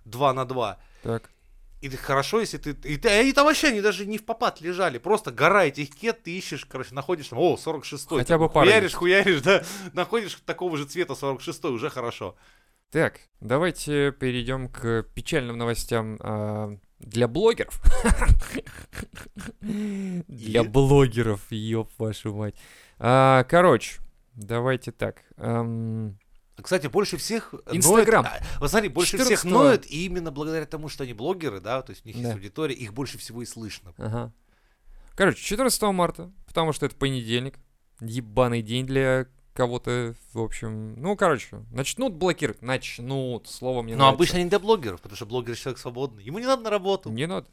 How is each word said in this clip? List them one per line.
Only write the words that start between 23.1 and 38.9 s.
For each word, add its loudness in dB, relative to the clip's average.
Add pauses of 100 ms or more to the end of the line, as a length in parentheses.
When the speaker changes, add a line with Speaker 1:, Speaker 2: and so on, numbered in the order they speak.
Speaker 2:
короче, 4 (360)
давайте -4
так, -8 (160)
эм, -4 (440)
Speaker 1:
Кстати, -2
больше 0
всех -6
ноет, -10
Speaker 2:
Instagram. 6
Speaker 1:
а, -6 (200)
вот 0
смотри, 2
больше 0
всех 2
Speaker 2:
Четырнадцатого 4
Speaker 1:
ноет 6
именно -6
благодаря -6
тому, -10
что -8
они -10
блогеры, -6
да, -6
то -16
есть -20
у -18
них -14
есть -4
Speaker 2:
Да. -4
Speaker 1:
аудитория, -6
их -12
больше -8
всего -12
и -10
слышно. -14
Speaker 2:
Ага. -6 (840)
Короче, 2
четырнадцатого 0
марта, -2 (160)
потому 0
что -4
это -6
понедельник, -4 (420)
ебаный 0
день -4
для 2 (260)